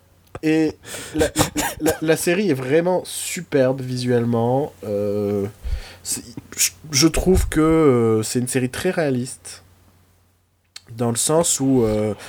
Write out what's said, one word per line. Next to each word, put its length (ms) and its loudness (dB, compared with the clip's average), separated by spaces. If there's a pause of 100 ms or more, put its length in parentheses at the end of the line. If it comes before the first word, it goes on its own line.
(440)
et 300 2 (420)
la, 120 2 (520)
la, 220 2
la 160 2
série 320 0
est 40 2
vraiment 520 2
superbe 760 -2
visuellement. 920 0 (100)
Euh, 640 -2 (580)
c'est, 200 -8 (340)
je, 140 0 (200)
je 160 4
trouve 420 2
que, 120 0
euh, 640 4
c'est 160 -2
une 80 -2
série 220 -2
très 220 -4
réaliste, 720 -4 (1300)
dans 160 0
le 60 -2
sens 420 2
où, 240 4
euh, 300 2 (160)